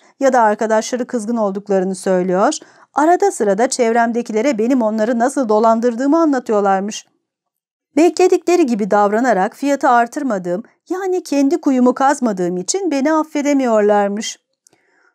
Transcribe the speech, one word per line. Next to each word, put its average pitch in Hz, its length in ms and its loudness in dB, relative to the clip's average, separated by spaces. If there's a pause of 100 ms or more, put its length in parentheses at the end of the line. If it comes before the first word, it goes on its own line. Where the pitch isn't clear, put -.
(200)
ya 269 140 2
da 247 80 4
arkadaşları 220 680 0
kızgın 233 300 -6
olduklarını 196 580 -2
söylüyor. 185 640 0 (360)
Arada 359 380 2
sırada 214 380 0
çevremdekilere 233 880 -2
benim 247 240 0
onları 220 380 -2
nasıl 247 300 -2
dolandırdığımı 226 680 2
anlatıyorlarmış. 214 920 0 (880)
Bekledikleri 349 720 2
gibi 220 260 -2
davranarak 208 640 0
fiyatı 277 340 0
artırmadığım, 233 760 -2 (260)
yani 370 340 -4
kendi 285 380 0
kuyumu 254 320 2
kazmadığım 214 640 -2
için 349 340 -4
beni 277 220 0
affedemiyorlarmış. 226 1300 0 (760)